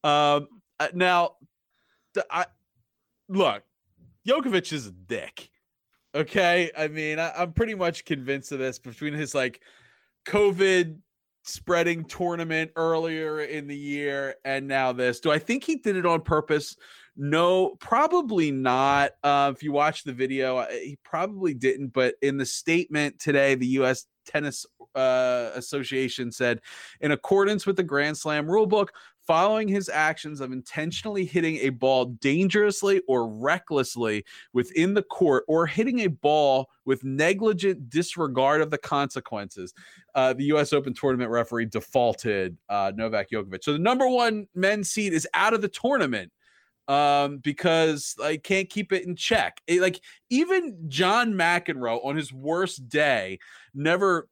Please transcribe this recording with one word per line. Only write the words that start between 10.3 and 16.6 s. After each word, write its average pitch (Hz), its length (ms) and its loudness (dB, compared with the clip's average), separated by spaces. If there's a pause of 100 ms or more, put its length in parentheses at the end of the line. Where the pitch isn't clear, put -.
spreading 170 600 -2
tournament 165 720 -4
earlier 160 680 -2
in 147 260 -8
the 143 100 -10
year 143 680 -6
and 135 240 -4
now 131 240 0
this. 123 300 0
Do 156 100 2
I 156 80 4
think 240 240 -2
he 320 140 -2
did 208 180 -2
it 175 100 -2
on 165 160 2
purpose? 151 540 0 (460)